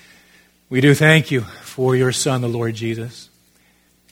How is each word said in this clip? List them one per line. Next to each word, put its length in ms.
we 120
do 140
thank 340
you 120
for 540
your 160
Son, 300
the 60
Lord 260
Jesus. 560